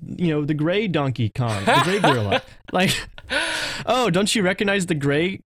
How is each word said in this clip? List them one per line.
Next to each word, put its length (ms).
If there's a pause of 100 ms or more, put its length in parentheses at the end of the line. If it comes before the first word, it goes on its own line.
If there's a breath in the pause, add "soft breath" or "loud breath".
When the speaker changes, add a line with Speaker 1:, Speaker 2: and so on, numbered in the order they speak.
Speaker 1:
you 220
know, 180
the 80
gray 340
Donkey 460
Kong, 320
the 180
gray 160
gorilla." 480
Speaker 2:
<laughs> 40 (200)
Speaker 1:
Like, 360 (800 loud breath)
"Oh, 240
don't 240
you 80
recognize 460
the 80
gray 460 (120)